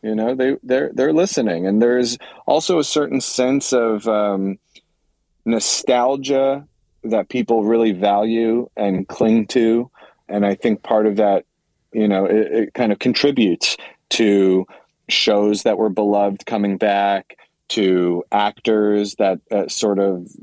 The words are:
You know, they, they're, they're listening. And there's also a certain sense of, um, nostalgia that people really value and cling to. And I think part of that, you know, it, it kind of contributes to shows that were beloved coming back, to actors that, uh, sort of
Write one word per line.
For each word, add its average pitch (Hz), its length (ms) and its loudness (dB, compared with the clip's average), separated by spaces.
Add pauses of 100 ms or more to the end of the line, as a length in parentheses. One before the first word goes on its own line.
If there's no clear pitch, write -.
You 110 140 -4
know, 113 180 -2
they, 131 300 0
they're, 127 300 0
they're 143 200 0
listening. 110 540 0
And 101 120 2
there's 120 380 2 (300)
also 160 320 0
a 147 40 0
certain 143 380 -2
sense 131 500 -2
of, 113 360 0
um, 101 500 -2 (880)
nostalgia 135 1200 0 (380)
that 110 260 -2
people 113 340 0
really 113 280 2
value 110 840 0
and 95 320 -2
cling 113 400 0
to. 117 420 0 (380)
And 101 180 -2
I 101 100 0
think 110 280 -2
part 107 220 0
of 101 120 0
that, 101 280 2 (480)
you 107 140 0
know, 98 180 2
it, 101 260 0
it 107 220 -2
kind 117 180 0
of 101 80 -2
contributes 123 800 0 (340)
to 95 540 2 (420)
shows 104 560 0
that 107 140 2
were 107 120 0
beloved 101 560 0
coming 101 320 -2
back, 101 600 0 (320)
to 90 640 0
actors 104 840 0
that, 95 240 0 (120)
uh, 101 160 -2
sort 101 320 -2
of 92 280 -2 (160)